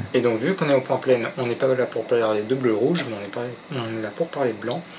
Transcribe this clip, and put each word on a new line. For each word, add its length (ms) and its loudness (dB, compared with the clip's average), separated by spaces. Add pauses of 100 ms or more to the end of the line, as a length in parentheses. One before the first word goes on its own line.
(140)
Et 80 4
donc, 180 2
vu 140 0
qu'on 160 -2
est 40 4
au 60 6
point 180 0
plein, 220 4 (180)
on 100 0
n'est 80 0
pas 120 2
là 180 2
pour 200 -4
parler 380 2
de 120 0
bleu-rouge, 540 2
mais 120 -6
on 40 -8
est 60 -10
pas, 100 -6 (320)
on 260 -4
est 20 -4
là 140 -4
pour 140 -2
parler 240 0
de 40 -10
blanc. 240 -4 (180)